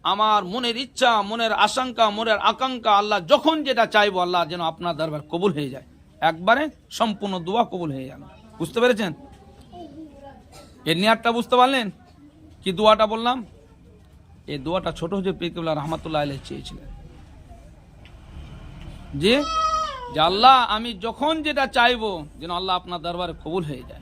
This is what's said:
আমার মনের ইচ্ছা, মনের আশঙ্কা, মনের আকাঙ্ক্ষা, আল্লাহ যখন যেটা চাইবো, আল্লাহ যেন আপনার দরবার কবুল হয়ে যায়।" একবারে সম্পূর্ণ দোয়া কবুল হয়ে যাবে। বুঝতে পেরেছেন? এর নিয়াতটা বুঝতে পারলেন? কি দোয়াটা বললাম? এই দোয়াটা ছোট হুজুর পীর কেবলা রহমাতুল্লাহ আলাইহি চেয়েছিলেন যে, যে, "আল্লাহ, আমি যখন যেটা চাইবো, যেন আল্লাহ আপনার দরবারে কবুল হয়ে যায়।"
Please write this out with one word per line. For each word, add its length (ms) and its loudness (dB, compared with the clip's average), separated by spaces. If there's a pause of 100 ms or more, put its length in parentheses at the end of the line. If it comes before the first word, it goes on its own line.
আমার 400 2
মনের 340 -4
ইচ্ছা, 440 2
মনের 320 -2
আশঙ্কা, 560 2
মনের 280 0
আকাঙ্ক্ষা, 600 2
আল্লাহ 220 2
যখন 440 4
যেটা 220 2
চাইবো, 340 2
আল্লাহ 260 2
যেন 160 -8
আপনার 360 -4
দরবার 220 -4 (100)
কবুল 240 0
হয়ে 160 -4
যায়।" 140 -14 (360)
একবারে 500 2 (200)
সম্পূর্ণ 500 -2
দোয়া 240 0
কবুল 280 -4
হয়ে 140 -8
যাবে। 180 -16 (340)
বুঝতে 220 -4
পেরেছেন? 340 2 (1700)
এর 120 0
নিয়াতটা 340 2
বুঝতে 240 0
পারলেন? 360 4 (720)
কি 80 -2
দোয়াটা 360 4
বললাম? 380 -2 (1000)
এই 100 -8
দোয়াটা 340 -4
ছোট 220 -6
হুজুর 200 -2
পীর 200 -8
কেবলা 220 -4
রহমাতুল্লাহ 460 -4
আলাইহি 240 -4
চেয়েছিলেন 400 -14 (2250)
যে, 240 4 (680)
যে, 60 -2
"আল্লাহ, 500 6
আমি 240 -4
যখন 500 -2
যেটা 240 0
চাইবো, 580 0 (140)
যেন 120 -10
আল্লাহ 240 -2
আপনার 260 -8
দরবারে 320 -6 (120)
কবুল 180 -4
হয়ে 260 -10
যায়।" 120 -18